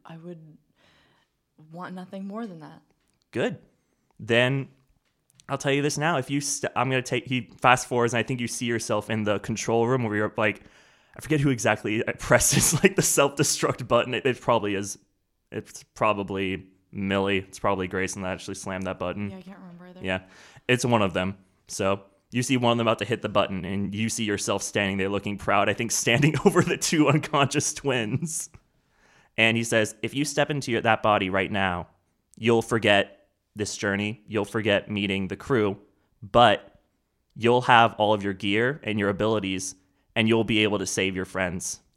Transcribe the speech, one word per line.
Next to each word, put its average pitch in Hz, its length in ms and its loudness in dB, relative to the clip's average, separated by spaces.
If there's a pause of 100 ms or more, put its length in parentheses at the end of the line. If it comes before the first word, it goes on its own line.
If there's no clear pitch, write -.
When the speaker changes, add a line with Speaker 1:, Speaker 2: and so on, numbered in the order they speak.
Speaker 1:
I 165 140 -18
would 170 220 -16 (1300)
want 180 240 -14
nothing 190 300 -14
more 214 220 -10
than 170 140 -16
that. 147 200 -20 (500)
Speaker 2:
Good. 151 260 -4 (600)
Then 123 500 0 (800)
I'll 135 80 -4
tell 143 140 -2
you 143 100 2
this 147 160 -2
now. 156 200 0
If 131 120 -4
you, 143 120 0
st-, - 340 -6
I'm 123 140 0
gonna 131 120 0
take, 123 260 -4
he 127 240 -6 (100)
fast 123 260 6
forwards, 120 260 2
and 120 60 2
I 110 40 0
think 120 160 -6
you 120 80 -6
see - 180 -6
yourself 113 440 -2
in 110 140 -2
the 101 160 0
control 113 480 0
room 127 160 0
where 104 120 -2
you're, 107 220 -2
like, 107 240 0 (560)
I - 40 -18
forget 156 180 0
who 139 100 2
exactly 110 640 0
<laughs> - 80 -8
presses, - 640 2
like, 190 120 4
the 165 60 0
self-destruct 143 840 0
button. 123 260 2
It, 117 120 -2
it 123 160 -2
probably 104 340 0
is, 101 220 -6 (540)
it's - 320 -12 (120)
probably 98 720 -2 (240)
Millie. 98 480 0
It's - 200 -14
probably 95 280 0
Grayson 95 360 -4
that 92 100 -4
actually 95 220 -10
slammed 95 320 -8
that 90 120 -8
button. 92 320 -6
Speaker 1:
Yeah, 95 60 -16
I 92 40 -18
can't 95 180 -20
remember - 280 -20
either. 180 160 -20
Speaker 2:
Yeah, 92 180 -4 (460)
it's 123 180 0
one 120 160 4
of 92 120 0
them. 92 240 -2 (300)
So 98 340 -2 (300)
you 123 120 -2
see 127 140 2
one 120 160 4
of 120 40 2
them 117 100 2
about 113 120 2
to 101 60 -4
hit 110 160 -2
the 104 80 -4
button, 95 360 0
and 98 280 -4
you 110 160 -2
see 113 140 -4
yourself 101 400 -2
standing 98 340 -2
there 95 120 0
looking 101 280 -4
proud, 101 320 2
I 101 40 2
think 117 180 -4
standing 143 500 2
<laughs> - 40 2
over 170 160 4
the 170 160 0
two 147 300 2
unconscious 143 680 0
twins. 127 760 -4 (880)
And 113 200 4
he 113 60 0
says, 110 380 0
"If 117 120 -6
you 139 120 -2
step 147 240 0
into 139 220 -4
your, 113 100 0
that 110 200 2
body 104 280 2
right 95 220 0
now, 95 360 -2 (500)
you'll 113 240 2
forget 104 680 2 (260)
this 104 220 -6
journey. 104 500 -4
You'll 104 180 -2
forget 104 460 -2
meeting 98 380 -2
the 98 80 -8
crew, 104 400 0 (440)
but 113 580 4 (560)
you'll 120 260 2
have 117 360 6
all 107 160 4
of 98 100 -2
your 98 100 -2
gear 107 500 -2
and 107 160 -2
your 98 100 0
abilities, 98 680 -2 (420)
and 110 100 2
you'll 113 160 4
be 107 200 2
able 101 160 2
to 95 60 -4
save 95 300 -2
your 92 100 -4
friends, 90 540 -6 (180)